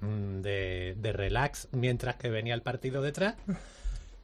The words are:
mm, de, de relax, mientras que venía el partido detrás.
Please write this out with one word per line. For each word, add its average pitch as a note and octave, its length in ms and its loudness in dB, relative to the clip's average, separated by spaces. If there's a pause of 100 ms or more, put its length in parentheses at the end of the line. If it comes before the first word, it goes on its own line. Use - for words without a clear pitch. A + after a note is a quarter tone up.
mm, G2+ 420 0
de, F#2 560 0
de G#2+ 160 0
relax, G2+ 580 2
mientras B2 440 2
que B2+ 120 -2
venía A2+ 240 0
el A#2 80 0
partido B2+ 400 -2
detrás. E3 360 2 (880)